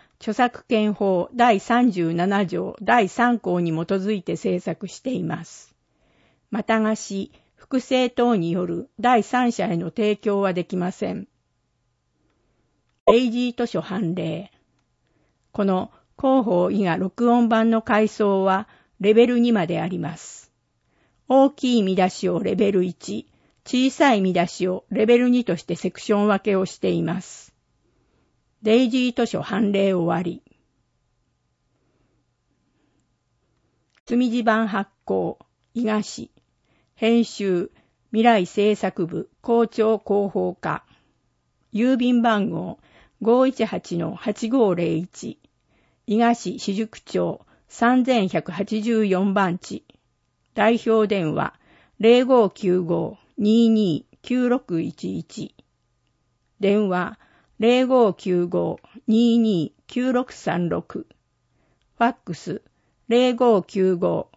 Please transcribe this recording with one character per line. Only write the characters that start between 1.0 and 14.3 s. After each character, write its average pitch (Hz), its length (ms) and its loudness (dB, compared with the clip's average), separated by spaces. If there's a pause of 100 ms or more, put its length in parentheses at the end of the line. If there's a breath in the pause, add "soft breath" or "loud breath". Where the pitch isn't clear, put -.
第 240 240 4
三 240 320 2
十 170 240 -2
七 196 320 0
条 180 340 -6
第 214 280 2
三 240 280 0
項 180 220 -2
に 175 100 0
基 160 60 -2
づ 190 380 -2
い 190 100 -6
て 170 120 -6
制 180 240 -4
作 - 280 -8
し - 140 -20
て 262 120 -6
い 185 80 -4
ま 165 240 -8
す。 - 300 -20 (720)
ま 208 140 -6
た 220 180 0
貸 214 480 -4
し、 - 20 -20 (220 soft breath)
複 - 260 -6
製 254 300 0
等 240 260 0
に 170 160 0
よ 180 140 -2
る 175 240 -8 (100)
第 240 220 4
三 247 300 0
者 180 160 -4
へ 170 100 -2
の 170 140 -6
提 214 260 -2
供 202 240 -2
は 190 120 0
で 175 120 -4
き 185 120 -6
ま 180 140 -2
せ 185 200 -6
ん。 190 160 -10 (1800)
レ 226 140 6
イ 254 100 0
ジ 233 100 -4 (100)
ー 240 60 -10
図 240 120 -4
書 175 140 -6
判 185 340 -6
例。 175 360 -8 (1000)